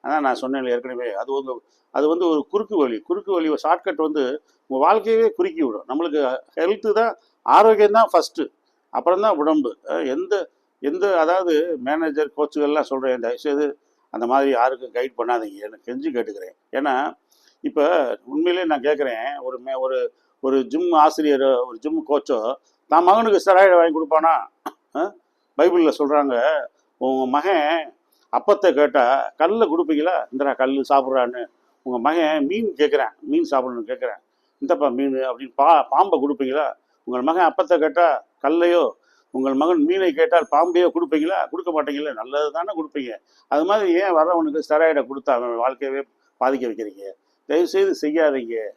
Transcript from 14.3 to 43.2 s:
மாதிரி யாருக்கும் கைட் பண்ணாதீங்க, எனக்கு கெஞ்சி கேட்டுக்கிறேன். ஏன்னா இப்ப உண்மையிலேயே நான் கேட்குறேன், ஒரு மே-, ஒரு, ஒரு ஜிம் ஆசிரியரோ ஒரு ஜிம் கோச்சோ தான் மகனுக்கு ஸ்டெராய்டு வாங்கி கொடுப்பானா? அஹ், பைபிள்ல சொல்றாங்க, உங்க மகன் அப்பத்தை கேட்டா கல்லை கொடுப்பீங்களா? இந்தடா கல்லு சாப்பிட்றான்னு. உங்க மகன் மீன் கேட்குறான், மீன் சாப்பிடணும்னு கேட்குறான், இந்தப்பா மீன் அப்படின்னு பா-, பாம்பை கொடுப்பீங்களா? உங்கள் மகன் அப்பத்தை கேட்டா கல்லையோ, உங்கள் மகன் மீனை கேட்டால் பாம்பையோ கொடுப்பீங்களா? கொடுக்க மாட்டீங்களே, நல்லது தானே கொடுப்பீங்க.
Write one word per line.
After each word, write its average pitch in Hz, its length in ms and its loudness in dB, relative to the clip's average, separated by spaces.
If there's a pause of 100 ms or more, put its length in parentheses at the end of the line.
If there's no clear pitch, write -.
மாதிரி 139 260 2
யாருக்கும் 123 400 -2
கைட் 131 220 -6
பண்ணாதீங்க, 113 380 -4 (100)
எனக்கு 110 200 -18
கெஞ்சி 135 280 -8
கேட்டுக்கிறேன். 98 400 -8 (220)
ஏன்னா 139 160 -2 (680)
இப்ப 151 160 -4 (520)
உண்மையிலேயே 175 400 -2
நான் 135 160 -2
கேட்குறேன், 131 380 -2 (200)
ஒரு 127 180 -8
மே-, 131 200 -8
ஒரு, 131 140 -2 (480)
ஒரு 135 100 2 (160)
ஜிம் 175 180 -2 (120)
ஆசிரியரோ 147 480 2 (180)
ஒரு 117 160 -16
ஜிம் 156 240 -2
கோச்சோ 139 300 0 (520)
தான் 165 180 6
மகனுக்கு 214 340 4
ஸ்டெராய்டு 185 360 8
வாங்கி 165 180 4
கொடுப்பானா? 160 360 2 (680)
அஹ், 196 140 -4 (460)
பைபிள்ல 165 400 4
சொல்றாங்க, 143 360 2 (680)
உங்க 131 220 -2 (140)
மகன் 156 320 0 (680)
அப்பத்தை 190 400 4
கேட்டா 139 260 4 (380)
கல்லை 208 300 2
கொடுப்பீங்களா? 160 440 0 (160)
இந்தடா 139 200 0 (100)
கல்லு 135 280 0
சாப்பிட்றான்னு. 127 540 0 (420)
உங்க 123 200 -4
மகன் 156 440 0
மீன் 220 180 -2 (120)
கேட்குறான், 139 340 0 (160)
மீன் 160 220 0
சாப்பிடணும்னு 123 400 -4
கேட்குறான், 123 280 -8 (420)
இந்தப்பா 143 360 0
மீன் 139 180 -2 (140)
அப்படின்னு 123 320 -12
பா-, 156 320 6
பாம்பை 170 300 2
கொடுப்பீங்களா? 139 420 -2 (400)
உங்கள் 127 220 -4
மகன் 165 200 2
அப்பத்தை 165 360 0
கேட்டா 165 220 2 (380)
கல்லையோ, 170 400 2 (500)
உங்கள் 262 260 -2
மகன் 165 280 2
மீனை 185 200 0 (100)
கேட்டால் 160 340 2
பாம்பையோ 170 420 2
கொடுப்பீங்களா? 165 440 -2 (120)
கொடுக்க 170 240 -6
மாட்டீங்களே, 147 460 -4
நல்லது 143 360 -4
தானே 190 220 -6
கொடுப்பீங்க. 143 340 -8 (380)